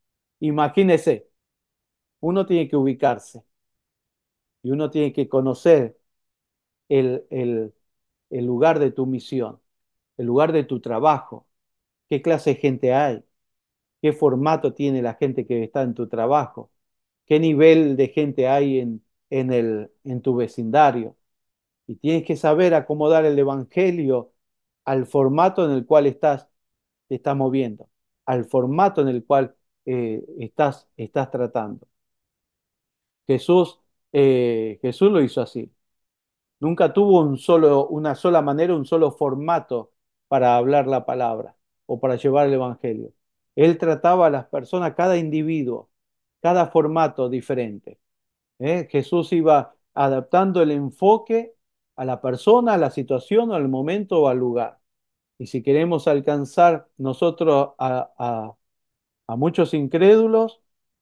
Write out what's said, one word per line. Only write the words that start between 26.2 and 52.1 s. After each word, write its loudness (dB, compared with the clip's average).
te -8
estás -4
moviendo, -4
al -4
formato 0
en 0
el -6
cual, 0
eh, -6
estás, -4
estás -6
tratando. -8
Jesús, 0
eh, 2
Jesús 0
lo 2
hizo -2
así. -12
Nunca 0
tuvo 4
un 0
solo, 4
una -4
sola 2
manera, 0
un -4
solo 0
formato -4
para 2
hablar 2
la -2
palabra -6
o -6
para -2
llevar 2
el 0
evangelio. -8
Él 4
trataba 2
a 2
las -4
personas, -6
cada 0
individuo, -4
cada 2
formato 0
diferente. -8
¿Eh? -4
Jesús -2
iba 2
adaptando 0
el 2
enfoque -2
a -8
la -6